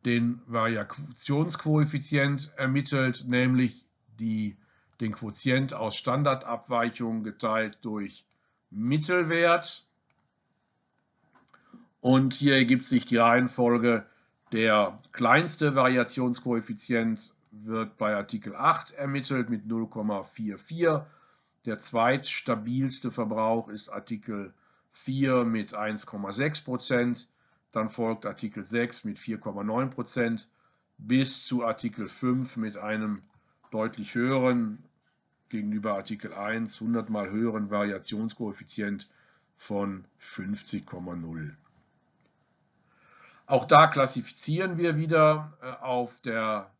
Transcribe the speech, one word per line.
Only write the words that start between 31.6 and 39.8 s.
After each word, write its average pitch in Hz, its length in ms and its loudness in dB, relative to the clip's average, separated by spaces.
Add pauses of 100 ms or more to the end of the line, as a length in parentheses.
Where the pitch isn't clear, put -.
Artikel 110 440 -4
fünf 123 500 -2
mit 107 180 -4
einem 107 460 -4 (500)
deutlich 110 420 -4
höheren, 123 680 2 (680)
gegenüber 104 460 -4
Artikel 101 380 -8
eins 110 480 -6
hundertmal 107 480 -2
höheren 107 400 -2
Variationskoeffizient 104 1400 -6 (460)
von 98 500 -6 (120)